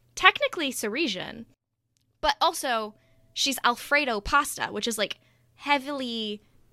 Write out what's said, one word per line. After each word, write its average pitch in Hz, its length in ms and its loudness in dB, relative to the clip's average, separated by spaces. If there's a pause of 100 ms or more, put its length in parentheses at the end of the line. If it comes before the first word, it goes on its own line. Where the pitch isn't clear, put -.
(160)
technically 370 560 2
Ceresian, 226 720 -4 (760)
but 302 200 2
also 254 540 0 (380)
she's - 300 0
Alfredo 247 580 2
pasta, - 460 2
which 214 220 -4
is, 226 100 -2
like, 202 200 -2 (360)
heavily 254 880 -2 (300)